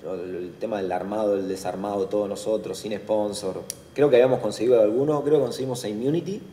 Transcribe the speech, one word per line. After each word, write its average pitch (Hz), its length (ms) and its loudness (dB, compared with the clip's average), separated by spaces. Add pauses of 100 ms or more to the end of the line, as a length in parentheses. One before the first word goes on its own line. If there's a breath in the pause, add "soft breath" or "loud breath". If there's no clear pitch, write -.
El, 90 340 -8
el 87 180 -10
tema 107 280 -6
del 90 100 -4
armado, 101 440 0
el 95 120 -2
desarmado, 95 600 -4
todos 104 200 -2
nosotros, 98 500 -4
sin 104 200 -6
sponsor. 98 680 -4 (300)
Creo 143 160 4
que 127 60 8
habíamos 127 240 6
conseguido 110 420 4
alguno, 135 420 4
creo 151 140 4
que 135 60 4
conseguimos 123 400 -4
a 107 60 -6
Immunity, 151 520 -2 (120)